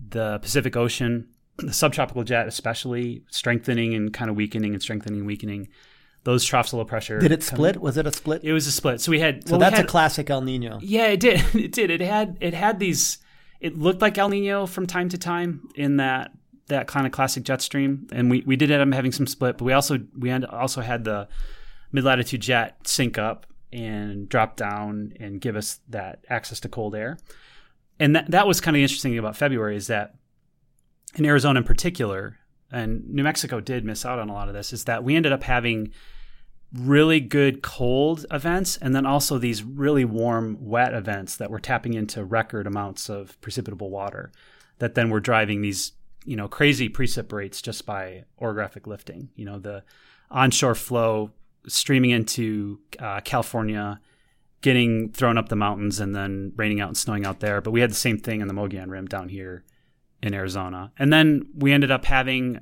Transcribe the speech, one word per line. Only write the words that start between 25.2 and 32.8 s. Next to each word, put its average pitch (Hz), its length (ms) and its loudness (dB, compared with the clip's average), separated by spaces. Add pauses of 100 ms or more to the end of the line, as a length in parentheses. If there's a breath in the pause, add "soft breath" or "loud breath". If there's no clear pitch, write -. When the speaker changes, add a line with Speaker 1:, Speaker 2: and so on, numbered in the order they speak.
Speaker 1:
give 110 160 -2
us 107 320 -6
that 98 400 -10
access 117 320 -6
to - 80 -8
cold 107 260 -6
air. 117 240 -6 (800 soft breath)
And 147 180 6
that, 160 140 0
that 190 160 6
was 180 140 4
kind 156 160 2
of - 20 6
the 139 40 6
interesting 135 300 0
thing 117 60 0
about 107 180 -4
February 113 400 0
is 104 100 -8
that 104 280 -4 (1000)
in 151 100 2
Arizona 143 360 6
in 113 40 2
particular, 107 720 4 (340)
and 117 380 -4